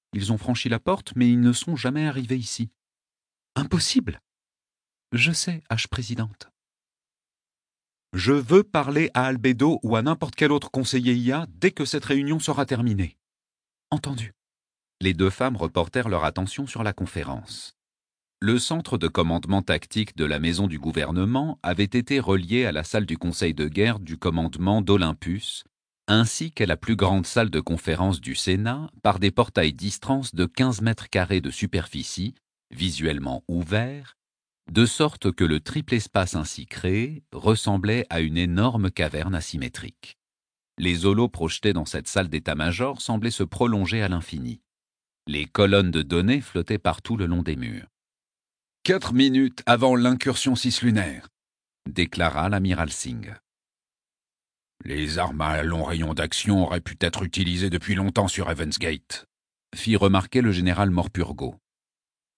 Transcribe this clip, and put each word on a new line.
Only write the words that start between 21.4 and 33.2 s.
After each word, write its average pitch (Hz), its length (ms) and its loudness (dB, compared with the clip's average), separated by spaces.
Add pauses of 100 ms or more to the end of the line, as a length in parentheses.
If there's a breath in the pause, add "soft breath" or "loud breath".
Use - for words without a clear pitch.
avait 90 220 0
été 123 360 0
relié 98 460 2
à 95 60 0
la 78 120 -4
salle 107 220 -2
du 80 120 -4
conseil 85 360 -2
de 76 140 -2
guerre 101 320 2
du 82 180 -10
commandement 87 640 0
d'Olympus, 90 840 0 (440)
ainsi 113 440 2
qu'à 110 140 -2
la 80 120 0
plus 113 180 -2
grande 95 320 2
salle 113 240 0
de 78 80 0
conférence 82 600 -2
du - 120 -10
Sénat 117 560 -2 (140)
par 95 160 4
des 98 100 2
portails 90 440 2
distance 123 600 -4
de 87 120 2
quinze 127 360 0
mètres 113 280 -2
carrés 92 320 0
de 69 100 -4
superficie, 90 840 -6 (380)
visuellement 69 760 -4